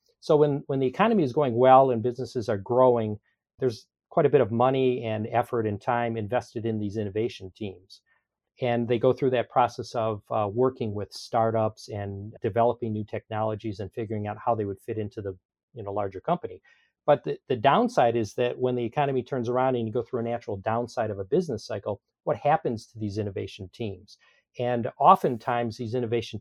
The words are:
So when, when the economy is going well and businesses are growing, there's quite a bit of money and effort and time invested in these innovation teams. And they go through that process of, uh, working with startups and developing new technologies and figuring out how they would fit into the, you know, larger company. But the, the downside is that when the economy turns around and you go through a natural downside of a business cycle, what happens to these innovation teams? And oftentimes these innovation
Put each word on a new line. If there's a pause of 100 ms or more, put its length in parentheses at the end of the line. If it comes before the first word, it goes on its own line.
(200)
So
when,
when
the
economy
is
going
well
and
businesses
are
growing, (400)
there's (240)
quite
a
bit
of
money
and
effort
and
time
invested
in
these
innovation
teams. (600)
And
they
go
through
that
process
of,
uh,
working
with
startups
and
developing
new
technologies
and
figuring
out
how
they
would
fit
into
the, (380)
you
know,
larger
company. (440)
But
the, (100)
the
downside
is
that
when
the
economy
turns
around
and
you
go
through
a
natural
downside
of
a
business
cycle, (220)
what
happens
to
these
innovation
teams? (400)
And
oftentimes
these
innovation